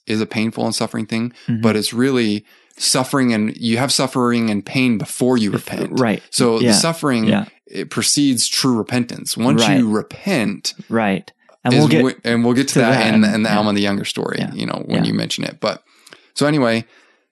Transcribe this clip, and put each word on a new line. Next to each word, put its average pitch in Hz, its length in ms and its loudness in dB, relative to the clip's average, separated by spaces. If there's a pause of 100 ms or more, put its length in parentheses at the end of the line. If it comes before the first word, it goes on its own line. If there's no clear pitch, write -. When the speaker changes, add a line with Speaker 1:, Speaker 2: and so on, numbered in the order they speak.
Speaker 1:
is 110 140 -2
a 107 60 -2
painful 110 380 -4
and 113 100 -2
suffering 113 320 -4
thing, 117 260 -4 (140)
Speaker 2:
Mm-hmm. 117 160 -2
Speaker 1:
but 110 140 4
it's 107 160 -2
really 117 520 0 (320)
suffering, 131 560 0
and 107 240 -2
you 113 220 -2
have 131 140 0
suffering 120 580 0
and 101 140 -4
pain 127 340 0
before 127 380 0
you 110 180 0
Speaker 2:
If - 160 -16
Speaker 1:
repent. - 300 -4
Speaker 2:
right. 110 300 0
Speaker 1:
So 117 300 2
Speaker 2:
Yeah. 120 80 2
Speaker 1:
the 110 60 4
suffering, 143 500 0
Speaker 2:
Yeah. 104 220 0 (200)
Speaker 1:
it 90 240 -10
precedes 131 580 0
true 127 280 0
repentance. 117 600 -4
Once 117 260 2
Speaker 2:
Right. 104 160 2
Speaker 1:
you 117 120 2
repent 107 840 -4 (140)
Speaker 2:
Right. 104 420 -2 (340)
And 123 80 2
Speaker 1:
is 123 60 6
Speaker 2:
we'll 151 100 6
get 147 160 4
Speaker 1:
whe-, 127 100 0 (100)
and 117 200 2
we'll 120 100 4
get 135 140 0
to - 60 -4
Speaker 2:
to 135 60 4
Speaker 1:
that 117 100 4
Speaker 2:
that 113 240 2
Speaker 1:
in, 107 100 6
Speaker 2:
and 104 120 0
Speaker 1:
in 107 80 0
the 110 40 2
Speaker 2:
yeah. 104 100 2
Speaker 1:
Alma 107 140 0
the 101 80 0
Younger 101 240 -2
story, - 340 -6
Speaker 2:
Yeah. - 140 -6
Speaker 1:
you - 140 -6
know, - 200 -6
when - 180 0
Speaker 2:
Yeah. 57 40 0
Speaker 1:
you 55 60 0
mention - 300 -4
it. - 160 -8
But 107 220 -4 (520)
so 143 120 0
anyway, 120 380 2 (480)